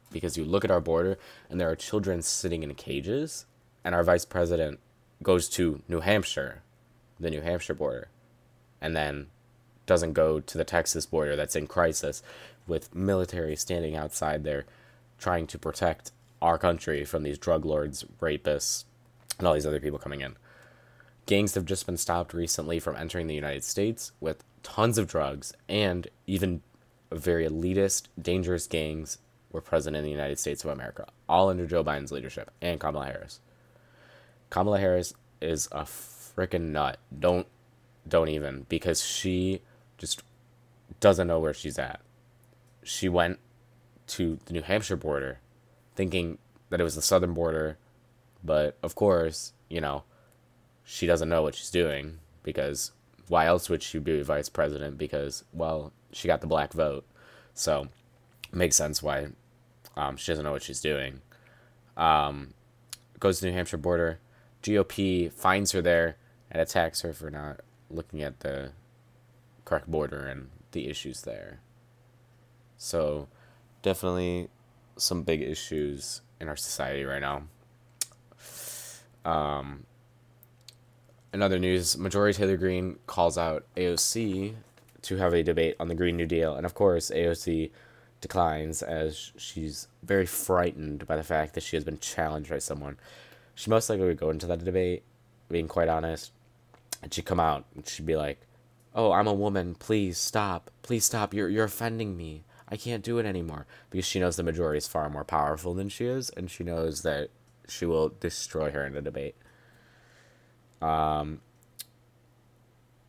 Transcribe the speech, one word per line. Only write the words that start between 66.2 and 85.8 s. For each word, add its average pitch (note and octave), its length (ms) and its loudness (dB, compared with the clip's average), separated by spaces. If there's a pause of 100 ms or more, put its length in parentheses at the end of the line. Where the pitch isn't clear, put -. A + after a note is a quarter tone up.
and E2 120 -2
attacks E2 400 0
her E2 120 -6
for D#2+ 160 -12
not D2 300 -10 (300)
looking D#2 340 -8
at C2+ 160 -8
the C#2 320 -6 (920)
correct - 260 -2
border D2 360 -2
and C2+ 240 -10 (220)
the C#2+ 160 -4
issues C#2+ 340 -8
there. G1+ 380 -12 (1200)
So, D2+ 500 -2 (560)
definitely F2+ 640 0 (480)
some E2+ 260 0
big D#2 180 2
issues D2 800 -4 (180)
in D#2+ 80 -10
our D2+ 80 -6
society C#2 480 -4
right C#2 180 -4
now. C#2+ 220 -4 (1800)
Um, D2 600 -2 (1500)
in G2 80 0
other F#2+ 160 4
news, F2+ 400 2
Majority G2 400 2
Taylor G2 200 4
Greene F#2 500 -2
calls E2+ 300 2
out E2 280 -2 (100)
A F2+ 120 0
O F2 80 2
C G#2 600 -2 (460)
to F#2 160 -4
have F2+ 160 4
a E2+ 100 6
debate E2 360 2
on E2 80 -4